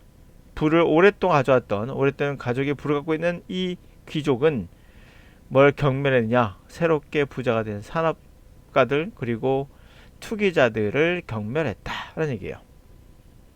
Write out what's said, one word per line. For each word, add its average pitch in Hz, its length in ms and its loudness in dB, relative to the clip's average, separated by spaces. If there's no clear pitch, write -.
부를 156 260 2
오랫동안 170 580 4
가져왔던, 120 520 2
오랫동안 139 480 -2
가족의 135 360 -4
부를 143 220 -2
갖고 156 180 -4
있는 170 340 -4
이 185 280 -6
귀족은 139 600 0
뭘 139 240 6
경멸했냐? 127 880 0
새롭게 156 560 -2
부자가 120 380 -2
된 104 200 -8
산업가들, 156 1300 -2
그리고 131 540 -2
투기자들을 160 1080 0
경멸했다라는 123 1080 -6
얘기예요. 87 220 -10